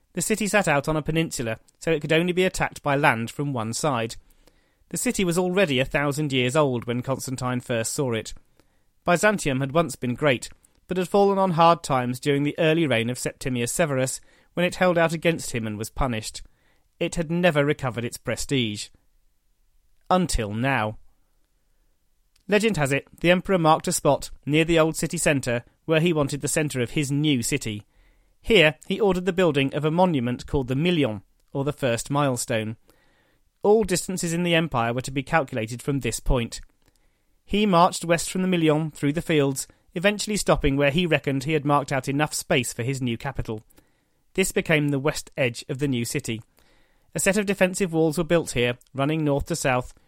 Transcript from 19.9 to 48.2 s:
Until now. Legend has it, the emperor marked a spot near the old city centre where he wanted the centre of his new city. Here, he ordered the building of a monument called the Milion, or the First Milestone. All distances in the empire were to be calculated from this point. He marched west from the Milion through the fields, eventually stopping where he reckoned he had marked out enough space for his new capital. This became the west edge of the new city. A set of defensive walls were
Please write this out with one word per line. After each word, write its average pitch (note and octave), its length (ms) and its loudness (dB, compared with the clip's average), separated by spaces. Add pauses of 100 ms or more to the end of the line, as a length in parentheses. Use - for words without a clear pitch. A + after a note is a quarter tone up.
Until B2 420 0
now. A2+ 460 -2 (1500)
Legend G3+ 280 2
has C#3+ 140 0
it, C#3 160 -2 (140)
the E3+ 100 4
emperor F#3 260 2
marked D#3+ 300 4
a F3+ 60 -2
spot - 380 2 (140)
near D3+ 200 2
the E3 160 4
old D#3+ 160 2
city E3+ 200 -4
centre C3 460 0 (220)
where D#3+ 160 2
he E3+ 120 2
wanted C#3+ 280 0
the C#3+ 80 -4
centre D3+ 320 -2
of A#2 100 -2
his C#3+ 220 -2
new C#3+ 280 2
city. A2 440 -4 (560)
Here, D#3 360 4 (100)
he G3 140 -4
ordered F#3 260 2
the F#3+ 60 -2
building C#3+ 420 2
of D3 100 -4
a D#3 60 0
monument D#3 560 0
called C3+ 220 -2
the C3 80 -2
Milion, C#3+ 460 0 (300)
or C3+ 120 -4
the D3 80 -2
First A#2 360 -2
Milestone. B2 680 -2 (880)
All G#3+ 180 6
distances F3+ 500 -2
in F3 120 0
the E3+ 100 2
empire B2 400 0
were B2+ 80 -4
to - 80 -10
be C3+ 140 -4
calculated B2 580 -2
from C#3+ 180 -2
this A2+ 200 -4
point. - 400 0 (840)
He G#3 220 0
marched F3+ 380 4
west E3 260 0
from F#3 120 -2
the F#3 60 0
Milion D#3+ 460 2
through C#3+ 200 0
the E3 80 -4
fields, C#3 440 0 (260)
eventually G3+ 440 0
stopping D3 400 2
where C#3+ 160 4
he F3+ 120 2
reckoned C#3 400 0
he D#3+ 100 -2
had C#3+ 100 0
marked D3 260 2
out C3+ 180 -2
enough C#3+ 240 0
space - 400 -2
for A#2 120 -6
his C3 180 -4
new A#2 160 -2
capital. A#2 460 -8 (720)
This F#3+ 180 0
became D3+ 380 0
the C#3 100 -2
west - 360 -4
edge B2 320 -2
of B2 120 -6
the D3 80 0
new A#2+ 160 0
city. A#2+ 360 -6 (760)
A - 20 -2
set G3 200 2
of G#3 60 0
defensive F#3+ 480 0
walls D#3+ 240 2
were E3+ 80 0